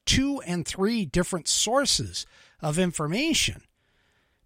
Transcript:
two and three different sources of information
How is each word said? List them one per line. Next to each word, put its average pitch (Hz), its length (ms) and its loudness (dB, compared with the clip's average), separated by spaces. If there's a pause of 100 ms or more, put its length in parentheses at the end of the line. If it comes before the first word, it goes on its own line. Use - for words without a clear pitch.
two 277 360 2
and 175 240 -4
three 208 400 0
different 170 420 -2
sources 214 800 0 (340)
of 156 160 0
information 185 840 0 (840)